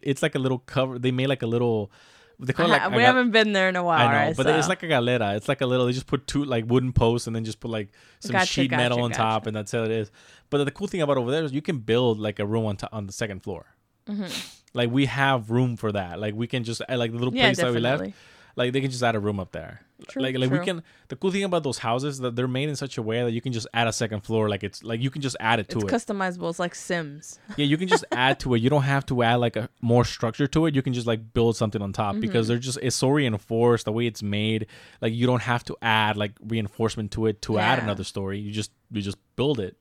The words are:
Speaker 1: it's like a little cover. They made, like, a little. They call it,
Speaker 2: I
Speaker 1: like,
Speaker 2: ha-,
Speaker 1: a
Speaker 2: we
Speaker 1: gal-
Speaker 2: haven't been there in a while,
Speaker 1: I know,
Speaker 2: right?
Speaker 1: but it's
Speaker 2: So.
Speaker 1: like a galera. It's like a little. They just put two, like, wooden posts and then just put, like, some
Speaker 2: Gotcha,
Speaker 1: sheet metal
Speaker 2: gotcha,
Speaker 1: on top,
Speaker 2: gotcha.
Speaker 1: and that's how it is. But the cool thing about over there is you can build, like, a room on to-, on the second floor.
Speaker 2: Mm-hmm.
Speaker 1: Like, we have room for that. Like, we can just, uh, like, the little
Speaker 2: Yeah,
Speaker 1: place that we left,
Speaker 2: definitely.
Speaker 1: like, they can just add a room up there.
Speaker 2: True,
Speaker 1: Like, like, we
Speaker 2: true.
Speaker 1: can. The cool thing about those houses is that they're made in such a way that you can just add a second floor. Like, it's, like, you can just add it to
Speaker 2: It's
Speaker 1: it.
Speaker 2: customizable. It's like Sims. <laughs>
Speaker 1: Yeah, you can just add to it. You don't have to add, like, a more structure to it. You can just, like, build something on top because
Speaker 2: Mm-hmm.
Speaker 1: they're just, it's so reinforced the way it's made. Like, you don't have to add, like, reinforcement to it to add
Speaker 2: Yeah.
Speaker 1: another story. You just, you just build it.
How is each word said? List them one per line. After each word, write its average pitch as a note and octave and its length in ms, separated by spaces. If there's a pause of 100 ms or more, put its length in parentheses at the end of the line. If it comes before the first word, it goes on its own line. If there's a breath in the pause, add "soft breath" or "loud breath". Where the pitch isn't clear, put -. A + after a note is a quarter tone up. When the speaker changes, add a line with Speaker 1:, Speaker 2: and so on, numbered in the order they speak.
Speaker 1:
it's C#3 180
like D#3 140
a C#3 40
little C3 200
cover. C3 400
They B2+ 120
made, B2+ 160
like, C3+ 140
a A#2 60
little. A2+ 440 (500 loud breath)
They C3 120
call E3+ 140
it, - 20
Speaker 2:
I - 40
Speaker 1:
like, - 100
Speaker 2:
ha-, F3+ 40
Speaker 1:
a G3+ 40
Speaker 2:
we - 60
Speaker 1:
gal- A#3 80 (100)
Speaker 2:
haven't B3 160
been G#3+ 220
there F#3+ 140
in F#3 80
a F3+ 80
while, D#3+ 240
Speaker 1:
I C#3 40
know, C#3+ 60 (100)
Speaker 2:
right? D#3+ 100
Speaker 1:
but C3 100
it's D3+ 180
Speaker 2:
So. F3 40
Speaker 1:
like F#3 140
a E3+ 40
galera. A#2+ 480
It's G#2+ 140
like C#3 120
a C3+ 40
little. B2 220
They B2+ 60
just C3 140
put C3+ 200
two, C#3+ 180
like, A#2 220
wooden B2+ 260
posts A#2 340
and A2+ 80
then A2+ 100
just A2 140
put, A#2+ 120
like, G#2+ 180 (300 soft breath)
some - 140
Speaker 2:
Gotcha, F#3 120
Speaker 1:
sheet F3 260
metal B2 260
Speaker 2:
gotcha, A#2+ 80
Speaker 1:
on A#2 60
top, A2 300
Speaker 2:
gotcha. A2 80
Speaker 1:
and G#2+ 80
that's G#2 140
how A#2 120
it A2 80
is. A2 200 (380 loud breath)
But C#3+ 140
the C#3 80
cool G3+ 160
thing F#3 140
about C#3+ 160
over B2 140
there D#3+ 120
is C#3+ 80
you C#3+ 100
can D#3 180
build, A2+ 400
like, G#2 200
a G#2 60
room A2 200
on G2+ 120
to-, - 160
on G#2 140
the F#2+ 60
second G2 300
floor. F#2 220 (420)
Speaker 2:
Mm-hmm. G#3 180 (480 loud breath)
Speaker 1:
Like, A#2+ 180
we C#3 160
have B2+ 420
room A#2+ 280
for A2 140
that. F#2 280
Like, G#2+ 160
we A#2 120
can B2 160
just, A2+ 240
uh, B2+ 100
like, A#2 140
the A#2 60
little B2 160
Speaker 2:
Yeah, B3 140
Speaker 1:
place F#3+ 100
that B2 160
we A#2 60
left, B2+ 200
Speaker 2:
definitely. G3 140 (420 loud breath)
Speaker 1:
like, B2 180
they C3+ 80
can C3+ 100
just B2 120
add A2+ 120
a G#2+ 40
room G2+ 200
up F#2 120
there. D#2+ 300 (260)
Speaker 2:
True, C3+ 140
Speaker 1:
Like, C3 160
like, B2+ 120
we C3+ 100
Speaker 2:
true. F3+ 60
Speaker 1:
can. F3 180 (260 soft breath)
The - 80
cool F#3+ 120
thing G3 140
about F3 200
those C3 160
houses B2+ 360
is C3+ 60
that B2 160
they're B2+ 100
made C3 220
in C#3 80
such - 200
a A#2+ 40
way A2+ 200
that A#2+ 100
you A#2 100
can B2+ 100
just A2+ 220
add A#2 160
a - 20
second G#2+ 300
floor. A2 260
Like, G2+ 160
it's, - 180
like, A#2 200
you C3+ 80
can C#3+ 120
just C3 200
add A2+ 180
it G2+ 120
to A2+ 80
Speaker 2:
It's G2 120
Speaker 1:
it. - 20 (200)
Speaker 2:
customizable. F3+ 360
It's E3+ 80
like F3 160
Sims. D#3 640 (100)
<laughs> - 100
Speaker 1:
Yeah, C#3+ 80
you C#3+ 100
can F3+ 140
just - 240
add C3 260
to B2+ 140
it. A#2 80
You B2 80
don't C#3+ 140
have C3+ 240
to B2 160
add, A#2 180
like, A#2 160
a A#2 100 (140)
more A#2+ 240
structure C#3 420
to D#3+ 200
it. D3+ 60
You C3+ 80
can B2+ 120
just, A#2+ 120
like, A2+ 280
build A#2 240
something G#2+ 240
on G2 100
top G2+ 300
because A2 240
Speaker 2:
Mm-hmm. - 80
Speaker 1:
they're A#2+ 60
just, B2+ 220
it's B2+ 140
so C3 140
reinforced A#2+ 760
the G#2+ 80
way A#2 160
it's G#2+ 160
made. G#2+ 440 (340 loud breath)
Like, A#2 100
you A#2+ 160
don't B2 140
have A#2+ 240
to - 160
add, A2 340
like, G#2 160 (160)
reinforcement A2+ 640
to A2 140
it G#2+ 160
to G#2+ 180
add A#2+ 200
Speaker 2:
Yeah. - 40
Speaker 1:
another G2 220
story. G2 340
You G#2 140
just, G#2+ 180 (220)
you G#2 80
just G2 160 (180)
build C3 240
it. F#2 220